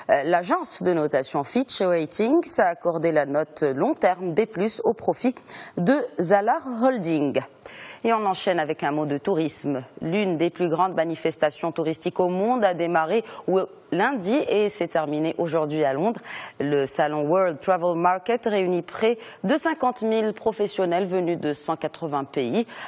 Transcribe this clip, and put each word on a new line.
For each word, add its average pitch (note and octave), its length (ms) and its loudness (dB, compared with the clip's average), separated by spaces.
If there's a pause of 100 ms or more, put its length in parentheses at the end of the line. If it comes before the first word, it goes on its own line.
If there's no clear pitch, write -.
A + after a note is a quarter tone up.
(100)
Euh, C#3 140 4
l'agence F3+ 580 0
de F#3 100 2
notation D3+ 520 0
Fitch - 360 0
Ratings G3+ 800 2
a G3+ 60 4
accordé E3+ 440 0
la D3+ 140 4
note D3 380 -2 (120)
long G3+ 200 2
terme F#3 400 0
B G#3+ 100 2
plus G#3+ 400 -4
au A#3 80 4
profit A#3 420 -2 (440)
de F#3 180 4 (240)
Zala G3+ 380 4 (240)
Holding. D#3+ 580 2 (640)
Et A3+ 80 4
on A3 140 2
enchaîne F#3 320 0
avec D3 260 -2
un C#3+ 80 0
mot D3+ 140 0
de C#3+ 100 0
tourisme. D3 640 -2 (200)
L'une F#3 340 0
des E3+ 140 2
plus F3 180 -2
grandes E3+ 260 0
manifestations D#3+ 800 0
touristiques D#3+ 480 -2
au F#3 80 2
monde G#3+ 340 0
a F#3 120 4
démarré E3+ 500 0 (240)
ou F#3 120 2 (300)
lundi G#3 440 0
et G#3+ 340 2
s'est F3 200 -4
terminé D3+ 500 -2
aujourd'hui D#3 460 0
à C3+ 100 2
Londres. F#3+ 260 -2 (400)
Le C#3+ 240 2
salon D3+ 420 0
World F3 340 2
Travel F3+ 340 2
Market F#3 500 0
réunit F#3 380 2
près A3+ 340 0 (280)
de A3+ 120 2
cinquante C4 460 -2
mille A3 320 0
professionnels G3 720 0
venus F3 320 0
de D3 160 -2
cent D#3+ 220 -4
quatre-vingts C#3+ 480 -4
pays, C#3+ 420 -2 (220)